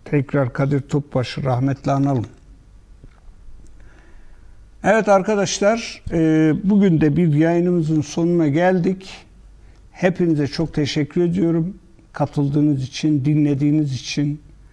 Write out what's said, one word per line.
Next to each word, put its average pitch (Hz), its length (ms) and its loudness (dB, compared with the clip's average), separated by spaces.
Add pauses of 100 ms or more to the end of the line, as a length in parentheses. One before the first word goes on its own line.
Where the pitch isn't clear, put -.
Tekrar 139 480 -2
Kadir 139 280 -2
Topbaş'ı 143 640 -4
rahmetle 135 480 -2
analım. 139 340 -2 (2500)
Evet 208 240 4
arkadaşlar, 202 960 0 (100)
e, 160 400 4 (120)
bugün 190 360 4
de 151 160 2
bir 165 180 2
yayınımızın 165 680 2
sonuna 170 480 0
geldik. 180 760 -2 (680)
Hepinize 165 540 0
çok - 280 -6
teşekkür 151 480 -2
ediyorum. 170 520 -2 (380)
Katıldığınız 143 720 -2
için, 147 420 -2
dinlediğiniz 147 680 0
için. 143 480 -6 (320)